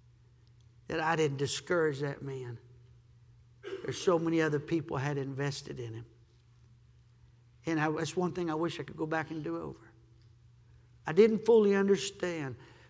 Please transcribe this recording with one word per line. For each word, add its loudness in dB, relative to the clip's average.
that -4
I 2
didn't 2
discourage 0
that -6
man." -8
There's -6
so 2
many 2
other 2
people -4
had -2
invested -6
in -10
him. -12
And 0
I, 2
that's -4
one 0
thing -2
I -2
wish -2
I -10
could -14
go -4
back -2
and -8
do -6
over. -10
I -2
didn't 6
fully 8
understand 0